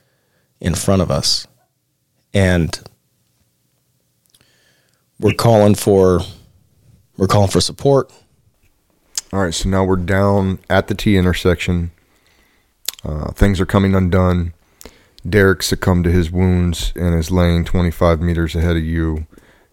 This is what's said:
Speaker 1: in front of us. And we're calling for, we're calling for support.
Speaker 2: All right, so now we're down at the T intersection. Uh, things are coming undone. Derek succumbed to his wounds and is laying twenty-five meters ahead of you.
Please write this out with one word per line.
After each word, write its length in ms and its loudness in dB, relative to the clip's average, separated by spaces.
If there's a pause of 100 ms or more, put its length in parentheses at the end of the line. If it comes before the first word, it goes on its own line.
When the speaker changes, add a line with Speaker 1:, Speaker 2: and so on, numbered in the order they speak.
(600)
Speaker 1:
in 120 -2
front 280 0
of 100 -4
us. 360 -4 (840)
And 460 0 (2500)
we're 140 0
calling 420 4
for, 460 2 (960)
we're 100 0
calling 220 2
for 120 0
support. 500 -2 (1200)
Speaker 2:
All 80 -4
right, 120 -4
so 140 -6
now 160 0
we're 140 0
down 640 -2 (100)
at 180 0
the 80 -6
T 220 0
intersection. 720 0 (1120)
Uh, 280 -8
things 280 0
are 60 0
coming 300 2
undone. 580 0 (720)
Derek 360 2
succumbed 420 0
to 60 0
his 200 0
wounds 640 0
and 220 -2
is 140 -4
laying 340 0
twenty-five 560 0
meters 340 -2
ahead 220 0
of 60 -4
you. 440 -4 (460)